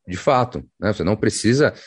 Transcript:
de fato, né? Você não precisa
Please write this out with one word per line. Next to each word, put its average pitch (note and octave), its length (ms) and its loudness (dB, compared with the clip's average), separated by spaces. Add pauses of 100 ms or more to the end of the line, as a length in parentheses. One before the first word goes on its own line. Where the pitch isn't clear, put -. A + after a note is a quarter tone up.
de F2+ 100 -8
fato, B2 480 0 (140)
né? G#2 140 -2
Você - 100 -4
não G2 140 0
precisa A#2+ 580 2 (120)